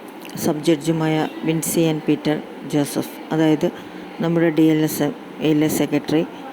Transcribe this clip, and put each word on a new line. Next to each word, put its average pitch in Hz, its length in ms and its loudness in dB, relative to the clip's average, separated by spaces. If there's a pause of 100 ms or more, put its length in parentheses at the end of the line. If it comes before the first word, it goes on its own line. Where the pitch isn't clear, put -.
(360)
സബ് 151 280 -2
ജഡ്ജുമായ 160 640 2 (160)
വിൻസി 160 360 0
ആൻഡ് 160 220 2
പീറ്റർ 151 380 0 (280)
ജോസഫ്, - 640 -2
അതായത് 160 380 4 (500)
നമ്മുടെ 170 300 2
ഡി 160 120 4
എൽ 156 220 6
എസ് 151 280 0 (300)
യിലെ 151 260 4
സെക്രട്ടറി, 151 540 0 (300)